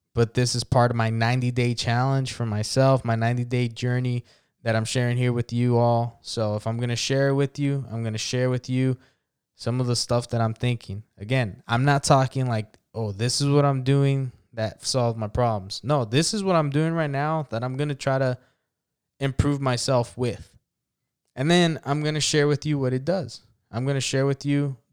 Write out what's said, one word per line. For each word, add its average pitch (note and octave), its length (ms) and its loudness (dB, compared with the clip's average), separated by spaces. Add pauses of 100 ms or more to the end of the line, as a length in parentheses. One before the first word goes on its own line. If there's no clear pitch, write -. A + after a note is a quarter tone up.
(160)
but A#2 180 2
this B2 220 0
is A#2 80 -2
part B2 280 4
of A#2 60 -4
my A2+ 120 0
ninety-day A#2+ 640 0
challenge B2+ 580 0
for - 140 -6
myself, B2 600 2
my A#2 100 0
ninety-day A#2+ 520 0
journey B2 560 -2 (400)
that A2+ 120 2
I'm A2+ 100 0
sharing A#2+ 320 0
here B2 160 2
with A#2 200 -2
you A#2+ 240 4
all. A#2 440 2
So G#2+ 340 -2
if G#2+ 100 -6
I'm A#2 120 -2
gonna A#2+ 180 -2
share C#3 320 0
it C#3 80 2
with C#3 240 0
you, C#3 320 -2
I'm A2+ 100 -4
gonna A2 160 -4
share B2+ 320 0
with B2+ 200 -2
you B2+ 280 2 (580)
some B2 260 -2
of B2 60 -2
the A#2+ 80 2
stuff A#2+ 340 -2
that A#2 100 0
I'm A2+ 140 0
thinking. A2 500 -4 (140)
Again, A2 500 -2
I'm A#2+ 160 2
not C#3+ 220 2
talking C3 420 2
like, A2 300 -4 (160)
"Oh, A2 180 -4
this A2+ 300 -2
is C#3+ 80 2
what C#3+ 160 6
I'm C3+ 180 0
doing C#3 480 2 (220)
that A2 300 -6
solved A#2 340 0
my A2 100 -4
problems." G#2+ 560 -2
No, C#3 200 0
this C3 300 0
is G#3 100 -2
what F#3+ 120 2
I'm D3+ 140 2
doing D#3 240 0
right D#3+ 160 -2
now D3 400 -2
that A2+ 140 -4
I'm B2+ 140 -4
gonna D3 180 -2
try C3+ 220 0
to B2+ 200 0 (840)
improve C#3 420 0
myself B2 560 0
with. A#2 340 -4 (840)
And C#3 140 0
then E3+ 360 4
I'm D3 180 -2
gonna D3+ 160 -2
share D3 280 2
with D3 180 0
you D3 120 0
what C3 160 0
it C3 120 -4
does. E3 360 -4 (300)
I'm A#2+ 140 -4
gonna C#3 160 0
share C3+ 240 0
with C#3 200 -2
you C#3+ 300 0 (180)